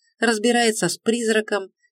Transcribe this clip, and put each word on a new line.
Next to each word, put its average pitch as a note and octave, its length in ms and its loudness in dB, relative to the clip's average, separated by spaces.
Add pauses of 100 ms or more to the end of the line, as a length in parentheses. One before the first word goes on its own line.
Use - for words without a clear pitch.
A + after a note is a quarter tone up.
(200)
разбирается A3+ 720 0
с - 80 -6
призраком A3 720 -2 (200)